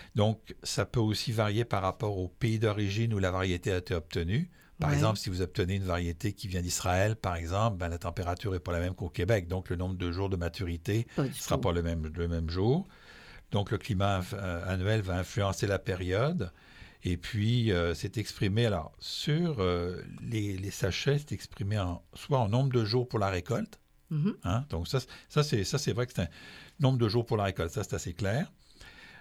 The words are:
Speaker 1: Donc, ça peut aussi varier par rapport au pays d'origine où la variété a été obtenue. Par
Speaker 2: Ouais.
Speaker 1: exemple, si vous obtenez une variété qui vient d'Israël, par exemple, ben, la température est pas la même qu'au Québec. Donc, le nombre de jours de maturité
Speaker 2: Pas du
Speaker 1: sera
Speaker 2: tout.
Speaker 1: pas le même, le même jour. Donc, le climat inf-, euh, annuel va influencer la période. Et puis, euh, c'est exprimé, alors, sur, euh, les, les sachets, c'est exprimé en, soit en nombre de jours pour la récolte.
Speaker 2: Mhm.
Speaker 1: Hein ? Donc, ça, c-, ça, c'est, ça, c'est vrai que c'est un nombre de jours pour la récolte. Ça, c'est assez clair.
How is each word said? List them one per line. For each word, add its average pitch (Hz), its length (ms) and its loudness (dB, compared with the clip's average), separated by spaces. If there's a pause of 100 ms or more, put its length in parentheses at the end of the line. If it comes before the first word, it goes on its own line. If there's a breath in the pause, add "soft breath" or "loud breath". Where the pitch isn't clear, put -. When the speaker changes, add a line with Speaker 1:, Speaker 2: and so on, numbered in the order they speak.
(160 loud breath)
Speaker 1:
Donc, 104 480 2
ça - 240 0
peut - 120 0
aussi 110 320 2
varier 107 340 2
par 98 180 0
rapport 98 340 -2
au 92 100 -2
pays 113 300 0
d'origine 107 560 2
où 101 60 2
la 95 100 2
variété 92 420 0
a 92 60 2
été - 160 -4
obtenue. 92 560 0 (300 soft breath)
Par 151 100 2
Speaker 2:
Ouais. 143 60 4
Speaker 1:
exemple, 110 240 4
si - 100 -6
vous 92 140 -2
obtenez 92 320 0
une 98 80 0
variété 87 500 0
qui - 140 -10
vient 90 160 -2
d'Israël, 92 520 2
par 92 200 -2
exemple, 92 420 0
ben, 87 120 -2
la 85 100 -4
température 90 560 -2
est 90 40 -2
pas 87 120 -4
la 85 80 0
même 90 160 -2
qu'au 87 140 -4
Québec. 92 380 2
Donc, 92 220 -4
le 90 60 -2
nombre 92 200 -2
de 87 160 -2
jours 95 160 0
de 95 80 -2
maturité 87 680 -2 (100)
Speaker 2:
Pas 151 120 2
du - 80 -6
Speaker 1:
sera - 200 0
Speaker 2:
tout. 131 60 0
Speaker 1:
pas 90 120 2
le 87 100 2
même, 82 240 -2
le 85 200 -4
même 82 220 0
jour. 110 380 2 (640 loud breath)
Donc, 101 180 0
le 107 80 0
climat 98 420 2
inf-, 90 140 -4
euh, 92 400 -2
annuel 101 280 2
va 92 180 0
influencer 98 480 0
la 98 100 2
période. 95 760 0 (520 loud breath)
Et 90 120 2
puis, 110 560 2
euh, 85 220 4
c'est 98 240 -6
exprimé, 107 480 0
alors, 90 340 0
sur, 160 600 -2
euh, 90 420 0 (220)
les, 104 340 -2
les 98 140 -4
sachets, 139 480 0
c'est 147 140 -8
exprimé 104 460 -4
en, 87 220 -2 (140)
soit 139 240 0
en 107 100 2
nombre 127 240 4
de 120 100 4
jours 120 240 2
pour 117 120 -2
la 98 100 2
récolte. 113 500 -2 (300)
Speaker 2:
Mhm. 160 240 0 (100)
Speaker 1:
Hein ? 113 280 0
Donc, 85 160 -4
ça, 135 120 -2
c-, - 80 -6 (220 loud breath)
ça, 151 140 2
c'est, 127 200 0
ça, 113 140 -2
c'est 120 160 -2
vrai 123 140 0
que - 80 -18
c'est 98 80 0
un 82 60 -2 (500 loud breath)
nombre 131 180 4
de 117 100 4
jours 113 200 2
pour 117 100 2
la 101 60 2
récolte. 82 280 0
Ça, - 120 -4
c'est - 120 -6
assez 82 180 -6
clair. 107 380 -2 (680 loud breath)